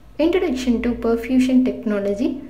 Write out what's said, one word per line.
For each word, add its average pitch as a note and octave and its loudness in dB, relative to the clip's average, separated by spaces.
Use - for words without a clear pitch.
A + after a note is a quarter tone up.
introduction D#4 0
to A#3+ -2
perfusion B3+ 2
technology, G#3 -2